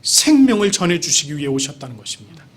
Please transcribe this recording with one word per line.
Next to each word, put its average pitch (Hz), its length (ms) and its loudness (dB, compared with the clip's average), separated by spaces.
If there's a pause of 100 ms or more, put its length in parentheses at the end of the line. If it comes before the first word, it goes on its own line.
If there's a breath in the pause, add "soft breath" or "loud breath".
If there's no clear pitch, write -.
생명을 247 680 4
전해주시기 170 680 -2
위해 143 120 -6
오셨다는 135 480 -6
것입니다. 104 480 -18 (120)